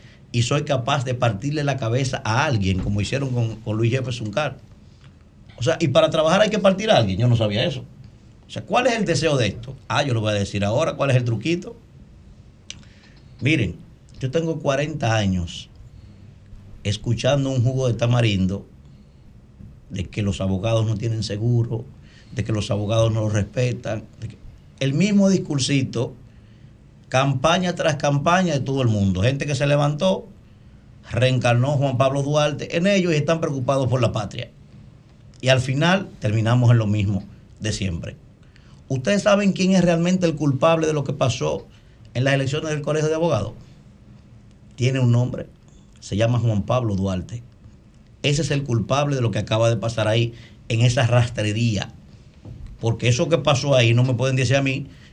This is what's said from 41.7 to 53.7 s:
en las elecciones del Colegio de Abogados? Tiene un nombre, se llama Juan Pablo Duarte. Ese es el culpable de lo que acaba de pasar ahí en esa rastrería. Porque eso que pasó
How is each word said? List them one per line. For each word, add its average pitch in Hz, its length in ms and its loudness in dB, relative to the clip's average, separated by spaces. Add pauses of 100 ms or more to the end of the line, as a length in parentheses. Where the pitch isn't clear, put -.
en 123 100 -4
las 139 120 2
elecciones 143 340 -4
del 151 120 -4
Colegio 151 280 -2
de 160 60 0
Abogados? 151 380 -2 (1200)
Tiene 131 240 0
un 123 120 4
nombre, 120 360 0 (520)
se - 160 -10
llama 117 240 2
Juan 107 240 0
Pablo 120 320 -2
Duarte. 95 480 -4 (800)
Ese 143 200 2
es 143 80 -2
el 139 120 -2
culpable 135 520 0
de 127 60 -2
lo 113 100 0
que 107 80 -2
acaba 110 300 2
de 113 80 2
pasar 113 300 -2
ahí 117 260 0 (360)
en 113 120 0
esa 117 260 2
rastrería. 113 840 0 (880)
Porque 120 280 -2
eso 147 200 2
que 165 80 2
pasó 143 380 2